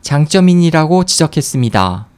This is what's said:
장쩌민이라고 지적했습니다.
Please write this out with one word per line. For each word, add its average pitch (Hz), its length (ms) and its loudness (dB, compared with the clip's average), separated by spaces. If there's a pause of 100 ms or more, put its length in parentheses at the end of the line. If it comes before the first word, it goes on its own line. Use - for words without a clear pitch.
장쩌민이라고 170 1000 2
지적했습니다. 113 1000 -2 (120)